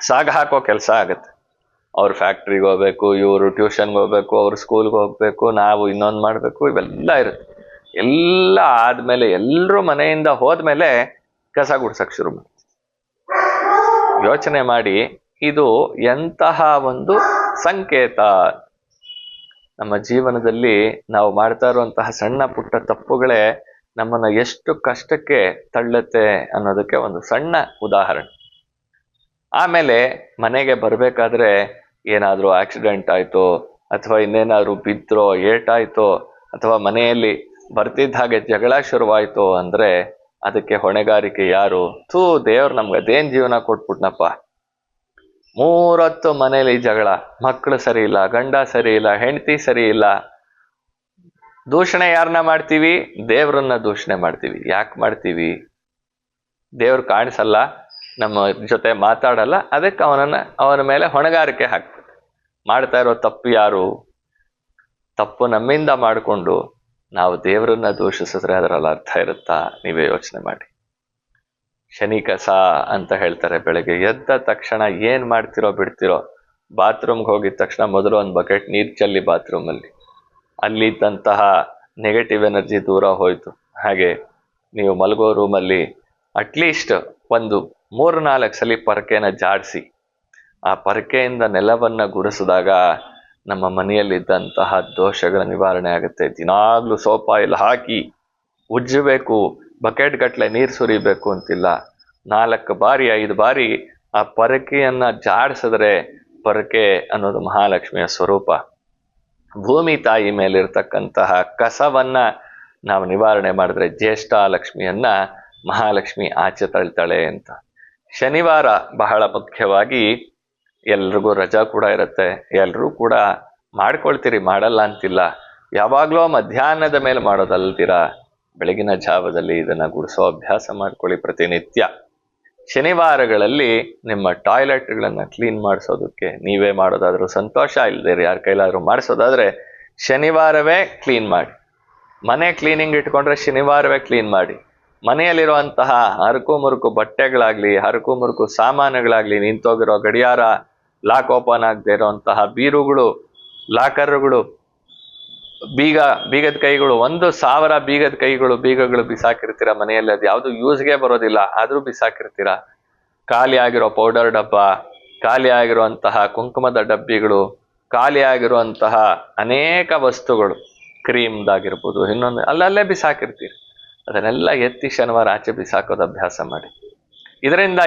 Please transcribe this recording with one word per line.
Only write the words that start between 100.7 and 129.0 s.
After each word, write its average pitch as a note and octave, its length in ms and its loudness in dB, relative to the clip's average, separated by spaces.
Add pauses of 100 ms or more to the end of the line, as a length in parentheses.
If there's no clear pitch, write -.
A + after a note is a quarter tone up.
ಸುರಿಬೇಕು G#2+ 600 0
ಅಂತಿಲ್ಲ. F2+ 640 -4 (320)
ನಾಲ್ಕು A2 480 -2
ಬಾರಿ, B2+ 320 2
ಐದು G#2+ 280 0
ಬಾರಿ A#2 640 -2 (140)
ಆ G#2 80 0
ಪರಕೆಯನ್ನ C3 880 0
ಜಾಡ್ಸಿದ್ರೆ, G#2+ 920 0 (400)
ಪರಕೆ G#2 560 0
ಅನ್ನೋದು G#2 420 -4
ಮಹಾಲಕ್ಷ್ಮಿಯ F#2+ 680 -2
ಸ್ವರೂಪ. F#2+ 440 -2 (1080)
ಭೂಮಿ D3+ 380 0
ತಾಯಿ A2 340 0
ಮೇಲಿರ್ತಕ್ಕಂತಹ F#2+ 1120 0 (160)
ಕಸವನ್ನ C3 580 0 (680)
ನಾವು G2 200 0
ನಿವಾರಣೆ G2+ 460 0
ಮಾಡಿದ್ರೆ F#2 380 -2
ಜ್ಯೇಷ್ಠ G#2+ 460 -2 (120)
ಲಕ್ಷ್ಮಿಯನ್ನ F#2+ 600 -4 (600)
ಮಹಾಲಕ್ಷ್ಮಿ G2+ 600 -2
ಆಚೆ F#2 380 -2
ತಳ್ತಾಳೆ F2 600 -2
ಅಂತ. - 240 -12 (680)
ಶನಿವಾರ D#3 480 2 (300)
ಬಹಳ G#2+ 260 2
ಮುಖ್ಯವಾಗಿ, G#2+ 1080 0 (540)
ಎಲ್ರಿಗೂ G2+ 480 0
ರಜಾ G2 300 2
ಕೂಡ G#2 200 -2
ಇರುತ್ತೆ, F#2 680 -2
ಎಲ್ರೂ G2 380 0
ಕೂಡ A#2 240 -2 (600)
ಮಾಡ್ಕೊಳ್ತೀರಿ, B2+ 640 -2
ಮಾಡಲ್ಲ G2+ 440 0
ಅಂತಿಲ್ಲ. F#2+ 380 -2 (540)
ಯಾವಾಗ್ಲೋ D3+ 540 2
ಮಧ್ಯಾಹ್ನದ D3 640 0
ಮೇಲೆ C3 260 0
ಮಾಡೋದಲ್ದಿರ F#2+ 680 0 (680)
ಬೆಳಗಿನ G2 360 -2
ಜಾವದಲ್ಲಿ E2+ 640 -2